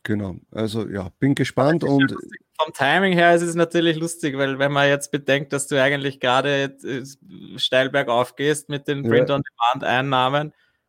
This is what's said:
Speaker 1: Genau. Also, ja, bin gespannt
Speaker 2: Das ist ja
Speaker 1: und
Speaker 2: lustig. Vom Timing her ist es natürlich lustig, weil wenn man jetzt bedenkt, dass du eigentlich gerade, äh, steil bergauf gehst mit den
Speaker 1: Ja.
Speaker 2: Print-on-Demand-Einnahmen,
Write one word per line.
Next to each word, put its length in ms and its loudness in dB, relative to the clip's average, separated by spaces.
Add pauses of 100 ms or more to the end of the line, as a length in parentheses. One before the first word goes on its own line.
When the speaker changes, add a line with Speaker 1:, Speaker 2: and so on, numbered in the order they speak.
Speaker 1:
Genau. 300 -4 (140)
Also, 360 -6
ja, 220 -8 (100)
bin 160 2
gespannt 480 0
Speaker 2:
Das 80 0
ist 80 4
ja 60 4
Speaker 1:
und 80 -4
Speaker 2:
lustig. 260 -14 (200)
Vom 140 -2
Timing 400 2
her 220 6
ist 80 2
es 120 -4
natürlich 420 0
lustig, 400 -6
weil 200 -2
wenn 140 0
man 160 4
jetzt 240 0
bedenkt, 420 -2
dass 140 -4
du 140 0
eigentlich 380 -2
gerade, 640 0
äh, 200 -6 (560)
steil 300 2
bergauf 460 0
gehst 340 -2
mit 180 -8
den 180 -4
Speaker 1:
Ja. 20 0
Speaker 2:
Print-on-Demand-Einnahmen, 1500 0 (360)